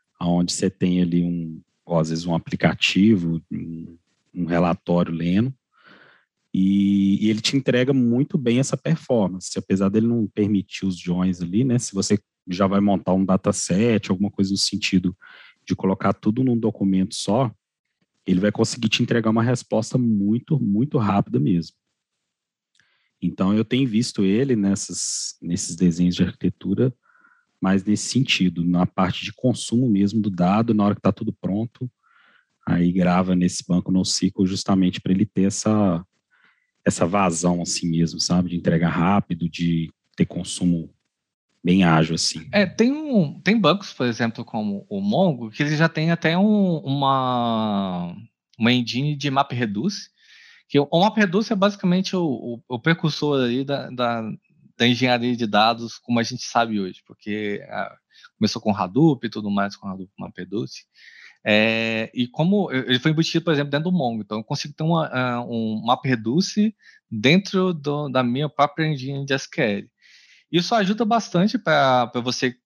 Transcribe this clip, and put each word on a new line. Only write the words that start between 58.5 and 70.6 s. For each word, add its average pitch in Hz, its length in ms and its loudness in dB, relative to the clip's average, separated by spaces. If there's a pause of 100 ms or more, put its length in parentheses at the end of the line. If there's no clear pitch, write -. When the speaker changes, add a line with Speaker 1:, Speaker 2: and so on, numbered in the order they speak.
Speaker 2:
com 107 140 0
Hadoop 117 500 2
e 107 60 -6
tudo 104 180 -8
mais, 101 280 -2
com 101 100 -20
Hadoop 95 320 -10
MapReduce. 95 640 -10 (640)
É, 113 640 0
e 123 140 -2
como 175 460 0
e-, 131 160 -2
ele 127 100 2
foi 160 140 0
embutido, 160 320 -2
por 170 80 2
exemplo, 143 180 0
dentro 160 220 -2
do 180 40 2
Mongo, 117 260 -2
então 107 160 -8
eu 113 60 -8
consigo 147 300 -8
ter - 80 -10
uma, 160 240 0
ah, 123 380 -4
um 113 420 -4
MapReduce 131 880 0 (340)
dentro 180 640 2
do, 147 360 -6
da 127 160 0
minha 131 240 -2
própria 147 360 -2
engine 139 400 -4
de 139 80 -4
S 131 160 -2
Q - 140 -4
L. 104 300 -2 (580)
Isso 175 240 0